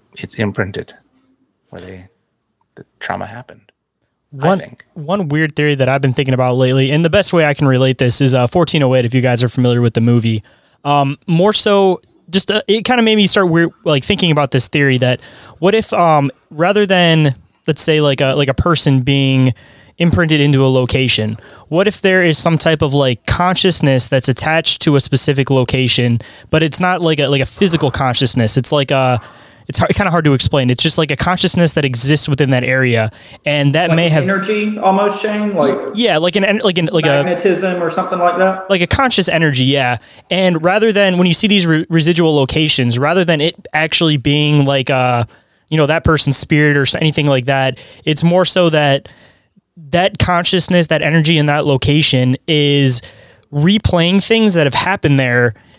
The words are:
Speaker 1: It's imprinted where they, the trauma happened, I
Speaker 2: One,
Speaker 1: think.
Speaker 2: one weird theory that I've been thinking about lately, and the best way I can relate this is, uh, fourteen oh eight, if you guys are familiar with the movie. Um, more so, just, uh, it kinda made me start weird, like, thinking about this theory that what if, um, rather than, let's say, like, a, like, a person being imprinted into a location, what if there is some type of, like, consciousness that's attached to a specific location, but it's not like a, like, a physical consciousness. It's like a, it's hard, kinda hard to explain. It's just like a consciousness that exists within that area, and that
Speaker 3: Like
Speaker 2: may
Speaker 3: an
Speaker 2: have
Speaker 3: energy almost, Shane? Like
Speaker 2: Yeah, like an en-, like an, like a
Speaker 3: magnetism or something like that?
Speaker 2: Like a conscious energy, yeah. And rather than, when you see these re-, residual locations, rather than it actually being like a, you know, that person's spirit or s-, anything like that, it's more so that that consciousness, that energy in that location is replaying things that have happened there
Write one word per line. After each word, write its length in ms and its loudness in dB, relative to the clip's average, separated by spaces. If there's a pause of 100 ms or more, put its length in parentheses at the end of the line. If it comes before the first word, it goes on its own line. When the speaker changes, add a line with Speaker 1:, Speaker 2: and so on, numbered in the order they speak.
(180)
Speaker 1:
It's 180 -14
imprinted 580 -6 (760)
where 100 -18
they, 260 -20 (720)
the 80 -20 (160)
trauma 260 -10
happened, 460 -20 (680)
I 60 -4
Speaker 2:
One, 140 0
Speaker 1:
think. 240 -20 (100)
Speaker 2:
one 340 -6
weird 280 -4
theory 180 0
that 140 0
I've 140 -2
been 120 0
thinking 200 -2
about 200 0
lately, 380 2
and 120 2
the 60 2
best 220 0
way 120 2
I 100 0
can 120 -2
relate 320 2
this 220 2
is, 160 2
uh, 100 0
fourteen 380 0
oh 100 2
eight, 100 2
if 100 -4
you 60 2
guys 220 0
are 60 0
familiar 320 0
with 140 0
the 60 0
movie. 440 0 (400)
Um, 420 -2
more 260 2
so, 480 0 (280)
just, 240 -4
uh, 160 -2
it 160 0
kinda 180 0
made 140 2
me 100 2
start 220 0
weird, 220 0 (140)
like, 200 0
thinking 260 -2
about 220 0
this 160 0
theory 300 0
that 220 0 (380)
what 160 0
if, 180 -2
um, 380 2 (220)
rather 340 0
than, 480 2 (320)
let's 160 -2
say, 180 2
like, 200 0
a, 140 0
like, 140 0
a 60 -2
person 460 2
being 520 2 (460)
imprinted 420 2
into 240 2
a 40 2
location, 680 0 (320)
what 200 0
if 120 -8
there 220 2
is 160 2
some 180 0
type 260 0
of, 120 -2
like, 320 0
consciousness 800 0
that's 220 0
attached 540 -2
to 120 2
a 60 2
specific 500 -2
location, 680 0 (300)
but 120 2
it's 160 -2
not 240 -2
like 160 0
a, 80 0
like, 160 0
a 40 -4
physical 440 0
consciousness. 680 0
It's 160 0
like 180 -2
a, 300 0 (480)
it's 100 -4
hard, 160 0
kinda 160 0
hard 140 0
to 100 4
explain. 360 0
It's 120 0
just 160 0
like 140 -2
a 40 -4
consciousness 580 0
that 100 0
exists 440 0
within 220 0
that 140 0
area, 440 0 (380)
and 300 0
that 140 0
Speaker 3:
Like 60 2
Speaker 2:
may 100 0
Speaker 3:
an 60 2
Speaker 2:
have 120 0
Speaker 3:
energy 540 -4
almost, 440 0
Shane? 320 -4
Like 240 0 (160)
Speaker 2:
Yeah, 240 0
like 160 -2
an 100 0
en-, 200 0
like 140 0
an, 80 0
like 180 0
a 180 2
Speaker 3:
magnetism 580 -2
or 100 -4
something 280 -4
like 200 0
that? 300 -2
Speaker 2:
Like 120 0
a 80 -2
conscious 400 0
energy, 340 0
yeah. 360 0 (300)
And 360 0
rather 260 2
than, 280 2
when 100 4
you 60 2
see 120 0
these 200 2
re-, 220 0
residual 460 2
locations, 640 0
rather 260 0
than 160 0
it 320 -6
actually 440 0
being 480 2
like 260 -2
a, 380 0 (400)
you 80 -4
know, 100 2
that 160 0
person's 340 0
spirit 400 2
or 60 0
s-, 140 -2
anything 320 -2
like 160 0
that, 340 -2 (260)
it's 200 -2
more 200 2
so 260 0
that 380 0 (800)
that 280 -2
consciousness, 720 0
that 120 0
energy 380 2
in 80 2
that 180 0
location 720 0 (120)
is 540 0 (500)
replaying 680 0
things 340 0
that 120 2
have 80 -2
happened 460 0
there 340 0 (240)